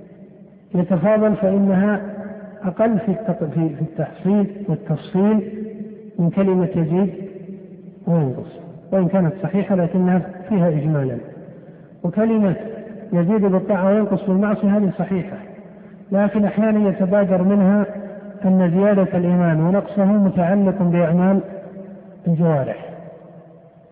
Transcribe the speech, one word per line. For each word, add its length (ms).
يتفاضل 640
فإنها 640
أقل 340
في 140
التق-، 320
في، 240
في 140
التحصيل 840
والتفصيل 960
من 120
كلمة 460
يزيد 340
وينقص، 540
وإن 160
كانت 240
صحيحة 320
لكنها 480
فيها 200
إجمالا. 480
وكلمة 520
يزيد 280
بالطاعة 460
وينقص 400
بالمعصية 500
هذه 220
صحيحة، 380
لكن 320
أحيانا 440
يتبادر 540
منها 440
أن 260
زيادة 480
الإيمان 420
ونقصه 440
متعلق 800
بأعمال 580
الجوارح، 600